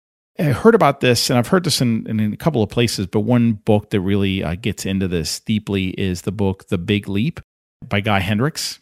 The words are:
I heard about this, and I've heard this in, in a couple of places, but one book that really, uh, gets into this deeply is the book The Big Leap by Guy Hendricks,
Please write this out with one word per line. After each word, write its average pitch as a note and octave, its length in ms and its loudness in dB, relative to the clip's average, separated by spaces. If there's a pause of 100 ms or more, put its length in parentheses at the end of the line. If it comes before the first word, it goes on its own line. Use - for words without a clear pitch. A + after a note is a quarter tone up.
(380)
I F3+ 80 -2
heard G#3+ 300 4
about D#3 240 4
this, B2 300 2
and B2 100 2
I've A#2 80 0
heard F#3 160 2
this D3+ 160 -2
in, A#2 280 0
in G#2+ 260 -2
a - 40 -12
couple C#3+ 240 0
of G2+ 80 0
places, A2 380 0
but G#2+ 140 -2
one A#2 320 2
book G#2 380 0
that G2+ 100 0
really, G2 420 0
uh, E2 120 -2
gets - 300 -6
into F#2+ 220 -2
this E2+ 320 -4
deeply G2+ 500 -2
is F#2 340 -4
the G#2 80 -6
book G2 360 -4
The G2+ 100 -2
Big G2+ 300 0
Leap G#2 320 -2 (480)
by G#2 140 -2
Guy G2+ 180 2
Hendricks, G#2 640 -2